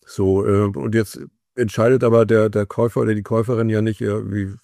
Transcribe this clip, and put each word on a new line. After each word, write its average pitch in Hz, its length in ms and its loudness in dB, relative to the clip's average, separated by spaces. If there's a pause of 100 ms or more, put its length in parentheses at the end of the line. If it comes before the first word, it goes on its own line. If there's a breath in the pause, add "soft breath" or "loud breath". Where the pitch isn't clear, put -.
So, 95 420 0
äh, 101 300 2
und 107 180 -4
jetzt 113 260 -2 (340)
entscheidet 120 500 2
aber 113 220 4
der, 110 240 2
der 104 160 -2
Käufer 117 340 -2
oder 110 140 0
die 107 80 -4
Käuferin 113 480 -2
ja 110 100 0
nicht, 110 220 -2
äh, 104 280 -4
wie, 98 220 -4 (120)